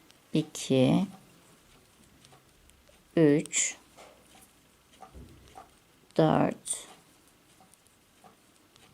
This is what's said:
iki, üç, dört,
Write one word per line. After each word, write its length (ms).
iki, 720
üç, 600
dört, 720